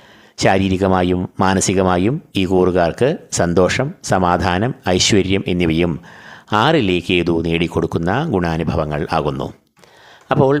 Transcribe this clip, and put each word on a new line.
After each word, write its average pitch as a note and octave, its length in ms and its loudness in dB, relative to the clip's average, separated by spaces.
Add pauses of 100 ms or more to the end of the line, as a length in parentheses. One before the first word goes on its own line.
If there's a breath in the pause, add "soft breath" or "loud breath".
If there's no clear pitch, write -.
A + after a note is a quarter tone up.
(380 loud breath)
ശാരീരികമായും F#2 840 2 (200)
മാനസികമായും F#2+ 760 0 (220)
ഈ G2 80 0
കൂറുകാർക്ക് F2+ 640 2 (240)
സന്തോഷം, F2 560 0 (220)
സമാധാനം, F2+ 640 0 (160)
ഐശ്വര്യം F#2 580 0
എന്നിവയും F2 460 0 (720 loud breath)
ആറിലെ A#2+ 340 2 (120)
കേതു F2 260 2 (120)
നേടിക്കൊടുക്കുന്ന E2 640 -2 (220)
ഗുണാനുഭവങ്ങൾ D#2+ 640 -2 (180)
ആകുന്നു. C#2 300 -4 (840 loud breath)
അപ്പോൾ C#3 280 2